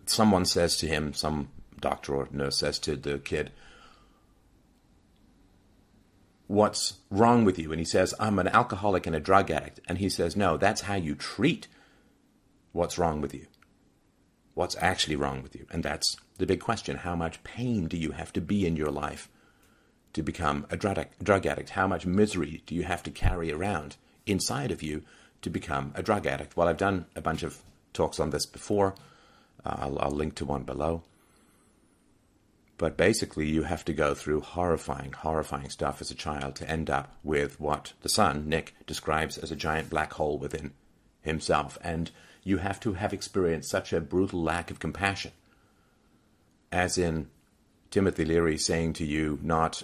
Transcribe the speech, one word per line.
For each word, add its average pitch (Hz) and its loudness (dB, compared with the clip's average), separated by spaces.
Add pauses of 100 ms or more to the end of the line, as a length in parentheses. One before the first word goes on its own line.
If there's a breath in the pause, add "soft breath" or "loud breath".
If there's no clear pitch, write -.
someone 101 6
says 87 4
to 80 -2
him, 76 0
some 76 -2 (300)
doctor 69 -2
or 69 -2
nurse 69 -2
says 73 0
to 76 -2
the 71 -4
kid, 76 -4 (3000 loud breath)
"What's 104 4 (160)
wrong 117 8
with 92 4
you?" 78 -6
And 80 -2
he 82 -2
says, 92 2
"I'm 107 2
an 90 2
alcoholic 101 2
and 82 -2
a 78 -2
drug 95 6
addict." - -4
And 87 -2
he 95 0
says, 87 0
"No, 90 4
that's 98 2
how 101 -4
you 80 -2
treat - 0 (1080 soft breath)
what's 85 0
wrong 80 2
with 69 -4
you. - -16 (1080)
What's 90 -2
actually 85 2
wrong 67 -2
with - -16
you?" - -18
And 82 -4
that's - -2 (220)
the 92 0
big 90 2
question. 76 -4
How 87 -4
much 82 -4
pain 113 -2
do 85 -4
you 78 -2
have 80 -10
to 95 -2
be 95 0
in 82 2
your 76 0
life 73 -6 (840 soft breath)
to - -2
become 73 -2
a 87 -2
drug 98 -2
addict, - -8
drug 98 4
addict? 73 -2
How 95 2
much 90 -2
misery 90 2
do 80 -8
you 85 -2
have 87 -4
to 78 -10
carry 85 0
around 78 -4 (300 soft breath)
inside 113 0
of 80 -4
you 76 -4 (380 loud breath)
to 92 -6
become 71 -4
a 92 -6
drug 104 2
addict? 69 -4
Well, 85 6
I've 82 2
done 95 0 (100)
a 82 -8
bunch 80 0
of 78 -8 (300)
talks 80 0
on 76 2
this 71 -2
before. 98 0 (680 loud breath)
Uh, - -2
I'll, 69 -4
I'll 71 2
link 73 -2
to 78 -6
one 69 -2
below. 76 -2 (1700 soft breath)
But 78 -2
basically, 85 2
you 78 2
have 80 -4
to 85 -2
go 73 2
through 76 -2
horrifying, 71 -2
horrifying 73 -4
stuff 71 -4
as - -8
a - -12
child 69 -6
to - -8
end 80 -2
up 69 -2
with 71 0
what 73 -4 (100)
the - -4
son, 76 2
Nick, 78 -2 (120)
describes 78 -2
as 80 -10
a 78 -6
giant 78 -2
black 76 0
hole 76 0
within 71 -6 (500)
himself. 78 0
And 82 -4 (320 loud breath)
you 95 2
have 98 -4
to 104 0
have 98 -2
experienced 85 0
such 95 -2
a 85 2
brutal 90 0
lack 82 -2
of 82 -12
compassion, 95 -4 (1400 soft breath)
as 90 0
in 82 2 (640)
Timothy 95 2
Leary 80 4
saying 82 0
to 85 -4
you, 76 0
not, 82 2